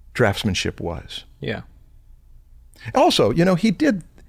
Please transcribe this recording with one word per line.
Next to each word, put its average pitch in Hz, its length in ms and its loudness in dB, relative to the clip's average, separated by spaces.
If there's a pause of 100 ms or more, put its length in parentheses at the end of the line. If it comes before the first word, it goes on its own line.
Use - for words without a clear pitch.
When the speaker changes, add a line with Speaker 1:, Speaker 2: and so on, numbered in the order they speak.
(140)
Speaker 1:
draftsmanship - 680 -2
was. - 420 -10 (160)
Speaker 2:
Yeah. - 220 -8 (1300)
Speaker 1:
Also, 254 360 4
you 165 140 2
know, 185 100 2
he 214 160 2
did, 220 320 0 (260)